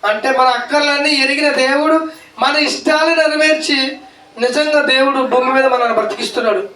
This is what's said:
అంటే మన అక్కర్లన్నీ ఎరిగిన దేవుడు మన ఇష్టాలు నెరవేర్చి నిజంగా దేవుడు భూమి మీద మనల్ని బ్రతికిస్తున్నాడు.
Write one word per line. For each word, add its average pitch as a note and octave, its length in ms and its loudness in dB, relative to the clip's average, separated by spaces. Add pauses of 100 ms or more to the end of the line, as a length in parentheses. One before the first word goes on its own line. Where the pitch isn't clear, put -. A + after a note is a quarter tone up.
(100)
అంటే A3+ 280 -2
మన B3+ 100 6 (100)
అక్కర్లన్నీ C#4+ 540 0 (120)
ఎరిగిన C#4+ 260 0 (140)
దేవుడు D4 320 2 (480)
మన C#4 100 0 (140)
ఇష్టాలు D#4 440 0 (100)
నెరవేర్చి D4+ 580 0 (640)
నిజంగా D4 380 0 (120)
దేవుడు C4+ 400 2
భూమి B3+ 240 2
మీద C4+ 160 2
మనల్ని A#3 260 0
బ్రతికిస్తున్నాడు. G#3+ 640 -4 (120)